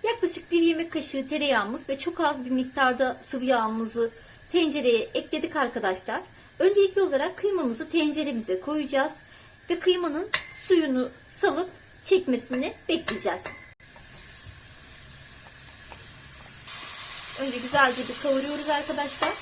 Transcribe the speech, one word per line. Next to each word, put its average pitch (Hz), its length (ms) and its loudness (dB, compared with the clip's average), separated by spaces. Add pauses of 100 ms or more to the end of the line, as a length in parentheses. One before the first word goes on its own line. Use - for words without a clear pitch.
Yaklaşık - 460 -2
bir 339 120 4
yemek 330 300 2
kaşığı 269 360 -4
tereyağımız 262 600 0
ve 269 100 -2
çok 339 220 -4
az 285 240 0
bir 247 60 -8
miktarda 254 680 2 (100)
sıvı 254 180 -4
yağımızı 226 680 0 (420)
tencereye 285 640 4
ekledik 311 420 -2
arkadaşlar. 226 640 0 (380)
Öncelikli 392 440 6
olarak 294 340 2
kıymamızı 330 540 0
tenceremize 285 720 0
koyacağız 285 520 0 (580)
ve 339 80 0
kıymanın 349 500 0 (400)
suyunu 294 400 4 (320)
salıp 359 300 0 (340)
çekmesini 262 680 2 (160)
bekleyeceğiz. 202 520 -2 (4000)
Önce 254 180 0
güzelce 254 500 2
bir - 140 -6
kavuruyoruz 285 460 0
arkadaşlar. 285 720 0